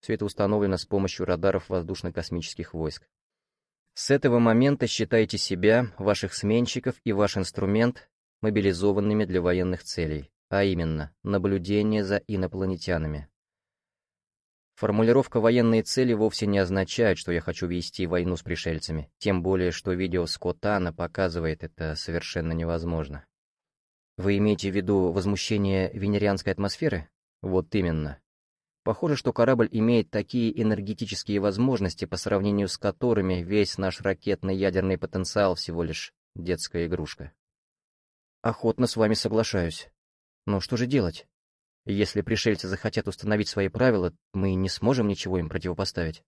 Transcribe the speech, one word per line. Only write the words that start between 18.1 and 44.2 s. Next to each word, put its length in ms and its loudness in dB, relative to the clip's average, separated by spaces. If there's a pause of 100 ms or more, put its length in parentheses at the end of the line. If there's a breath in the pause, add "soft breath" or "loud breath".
с 60 -12
пришельцами, 720 -6
тем 240 0
более, 300 2
что 200 -6
видео 360 -2
с 100 -6
Котана 560 -2
показывает, 680 -4
это 320 -6
совершенно 560 -4
невозможно. 760 -4 (920)
Вы 200 2
имеете 340 2
в 40 -2
виду 360 2
возмущение 840 0
венерианской 600 0
атмосферы? 560 -4 (320)
Вот 340 -2
именно. 440 0 (640)
Похоже, 320 0
что 180 -2
корабль 380 4
имеет 400 2
такие 500 -2
энергетические 760 -2
возможности, 680 0
по 120 -6
сравнению 500 2
с 100 -6
которыми 640 0
весь 340 0
наш 240 -2
ракетно-ядерный 960 0
потенциал 580 0
всего 280 -4
лишь 300 -8 (220)
детская 500 -4
игрушка. 480 -8 (1080)
Охотно 460 0
с 80 -4
вами 180 4
соглашаюсь. 760 -2 (560)
Но 160 0
что 160 -4
же 80 0
делать? 420 0 (580)
Если 360 0
пришельцы 460 0
захотят 400 -4
установить 420 -2
свои 180 0
правила, 460 2 (200)